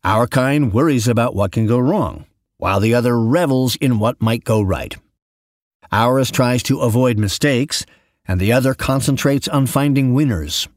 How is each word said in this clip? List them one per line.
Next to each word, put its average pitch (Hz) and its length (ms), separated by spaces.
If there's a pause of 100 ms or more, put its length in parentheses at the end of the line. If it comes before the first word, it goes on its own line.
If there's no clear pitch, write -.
Our 110 220
kind 135 460
worries 123 360
about 117 260
what 98 180
can 113 140
go 120 120
wrong, 127 480 (320)
while 98 220
the 113 140
other 120 260
revels 131 560
in 127 220
what 113 240
might 113 220
go 110 180
right. 90 340 (960)
Ours 123 380
tries 123 340
to 135 160
avoid 123 380
mistakes, 123 680 (420)
and 92 140
the 101 120
other 131 220
concentrates 135 760
on 135 180
finding 135 480
winners. 107 640